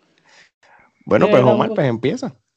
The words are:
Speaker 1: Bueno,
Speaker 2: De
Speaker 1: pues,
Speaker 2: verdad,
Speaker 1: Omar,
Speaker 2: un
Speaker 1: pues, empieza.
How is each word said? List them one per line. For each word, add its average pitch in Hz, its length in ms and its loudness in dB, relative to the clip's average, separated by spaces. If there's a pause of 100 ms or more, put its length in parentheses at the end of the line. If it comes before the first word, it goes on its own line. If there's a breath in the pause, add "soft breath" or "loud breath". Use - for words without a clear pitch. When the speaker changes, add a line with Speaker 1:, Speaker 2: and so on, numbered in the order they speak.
(1040 soft breath)
Speaker 1:
Bueno, - 220 0
Speaker 2:
De 208 40 2
Speaker 1:
pues, 135 120 4
Speaker 2:
verdad, 127 120 4
Speaker 1:
Omar, - 140 -2
Speaker 2:
un 214 60 -8
Speaker 1:
pues, 156 120 -2
empieza. 135 480 -6 (220)